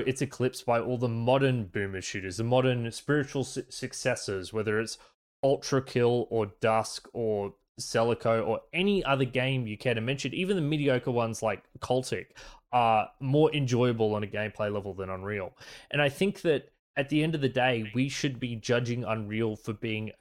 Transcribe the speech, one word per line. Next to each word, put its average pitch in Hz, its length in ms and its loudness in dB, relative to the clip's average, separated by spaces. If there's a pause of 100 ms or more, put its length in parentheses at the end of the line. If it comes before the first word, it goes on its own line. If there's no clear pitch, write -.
it's 135 160 0
eclipsed - 440 -2
by 117 140 4
all 123 180 -2
the 120 120 0
modern 123 560 2
boomer 95 340 -4
shooters, 95 380 -6
the 113 80 0
modern 123 460 2
spiritual 143 520 -2
su-, - 240 -8
successors, 107 880 -4
whether 110 260 0
it's 113 180 -4 (460)
Ultra 135 380 2
Kill 120 480 2
or 107 320 0
Dusk 110 500 0
or 107 440 -2 (220)
Celico 113 680 2
or 113 140 0 (100)
any 190 320 2
other 135 220 2
game 127 420 -2
you 107 100 -6
care 120 180 0
to 110 60 -2
mention, 135 320 -4
even 185 220 0
the 175 60 0
mediocre 139 500 0
ones 113 320 -2
like 110 200 0 (160)
Cultic 123 480 -2 (440)
are 113 380 4 (100)
more 147 340 4
enjoyable 120 640 2
on 104 80 -2
a 101 40 -4
gameplay 104 440 -4
level 101 220 -4
than 92 160 -6
Unreal. 95 420 -6 (400)
And 143 100 0
I 143 60 4
think 196 360 -2
that 151 260 2 (280)
at 139 120 -2
the 151 140 4
end 160 120 0
of 147 60 -2
the 131 80 4
day, 120 440 0
we 131 140 2
should 135 320 -4
be 120 160 -6
judging 120 480 0
Unreal 110 540 -2
for - 160 -8
being 107 480 -6